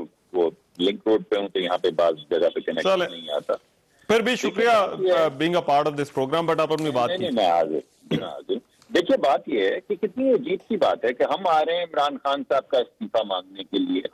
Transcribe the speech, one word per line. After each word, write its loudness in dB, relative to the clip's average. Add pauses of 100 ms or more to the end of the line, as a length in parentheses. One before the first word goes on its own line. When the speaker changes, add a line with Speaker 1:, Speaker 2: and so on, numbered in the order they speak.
(340)
Speaker 1:
वो 2 (260)
link 0
road 2
पे -2
हूँ, -4
तो -4
यहाँ -2
पे 0
बाज़ 2
जगह 0
पे -4
कनेक्शन 0
Speaker 2:
चले। -2
Speaker 1:
नहीं -14
आता। -4 (540)
Speaker 2:
फिर 4
भी -
Speaker 1:
देखिए, 0
Speaker 2:
शुक्रिया, 2
Speaker 1:
बात -8
ये 2
है 2
Speaker 2:
uh, -8
being 0
a 0
part 4
of -2
this -4
program, 0
but 2
आप 0
अपनी -2
बात 2
Speaker 1:
नहीं, -4
नहीं, -4
Speaker 2:
कीजिए। 2
Speaker 1:
मैं 4
हाजिर, 0 (300)
मैं -4
हाजिर। -6 (320)
देखिए, 2
बात 0
ये 0
है 0
कि -6
कितनी 0
अजीब -2
सी -4
बात 0
है 0
कि -2
हम -2
आ 4
रहे 0
हैं -4
इमरान -2
खान -2
साहब 0
का 0
इस्तीफा -2
मांगने -8
के -4
लिए। -2 (120)